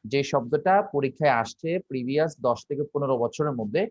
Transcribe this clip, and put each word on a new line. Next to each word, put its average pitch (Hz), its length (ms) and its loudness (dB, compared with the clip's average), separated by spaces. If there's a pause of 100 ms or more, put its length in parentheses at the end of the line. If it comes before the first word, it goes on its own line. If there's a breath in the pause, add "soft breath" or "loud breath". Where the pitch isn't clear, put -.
যে 135 180 0
শব্দটা 147 600 2
পরীক্ষায় 139 480 0
আসছে 160 480 0
প্রিভিয়াস 139 600 -2
দশ 120 280 0
থেকে 147 140 -4 (100)
পনেরো 135 260 0
বছরের 143 340 -2
মধ্যে 120 380 -2